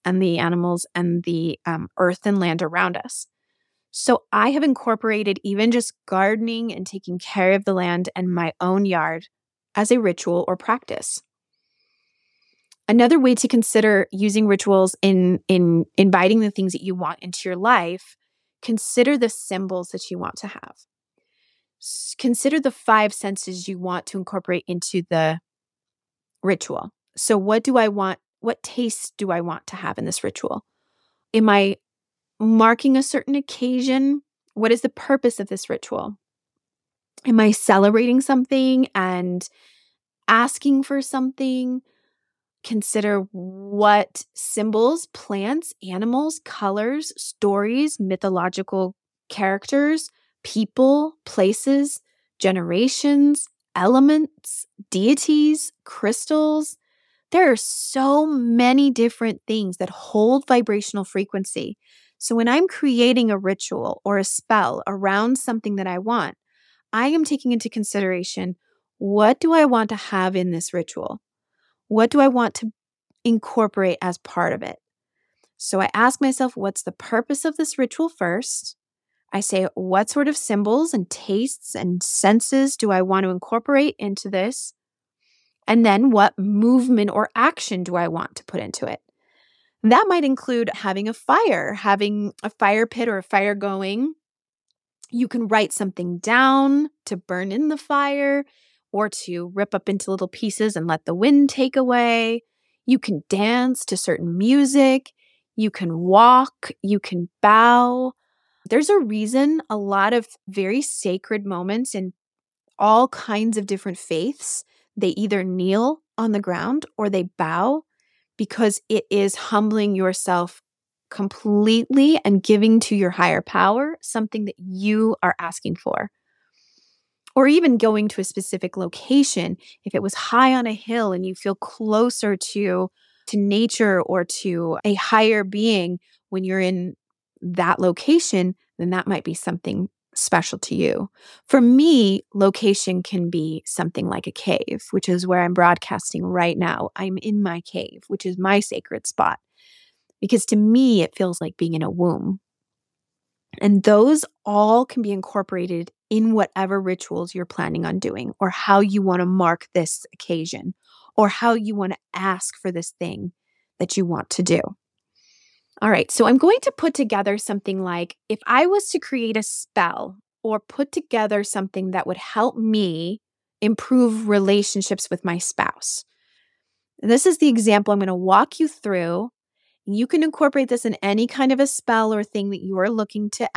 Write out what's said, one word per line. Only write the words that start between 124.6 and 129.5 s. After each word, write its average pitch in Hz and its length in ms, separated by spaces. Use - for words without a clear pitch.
are 180 180
asking 170 360
for. - 340
Or 269 120
even 302 300
going 214 320
to - 120
a - 20
specific 190 540
location, 180 800